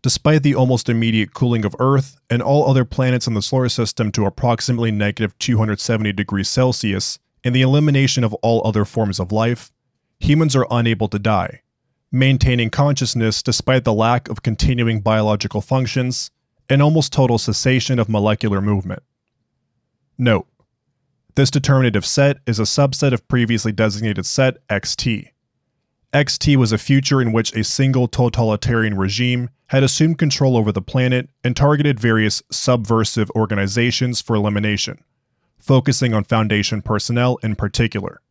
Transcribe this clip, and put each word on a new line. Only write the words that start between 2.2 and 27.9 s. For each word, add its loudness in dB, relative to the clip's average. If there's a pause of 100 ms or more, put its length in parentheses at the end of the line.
and 0
all 2
other 4
planets 0
in -2
the 0
solar 0
system -2
to 0
approximately -2
negative -2
two 0
hundred 0
seventy -2
degrees -2
Celsius -2 (260)
and 0
the 4
elimination 2
of -2
all 0
other 0
forms -2
of -4
life, -2 (480)
humans 2
are 2
unable 0
to -4
die, -2 (500)
maintaining 2
consciousness 0
despite 0
the 0
lack 0
of -8
continuing 0
biological 0
functions -4 (360)
and 2
almost 2
total 2
cessation 0
of 0
molecular 0
movement. -4 (1120)
Note: 0 (880)
this 2
determinative 2
set 2 (100)
is -2
a 2
subset 0
of -6
previously 0
designated -2
set 0 (100)
X -4
T. -6 (800)
X 0
T 4
was 4
a 0
future 2
in 0
which -2
a -2
single 0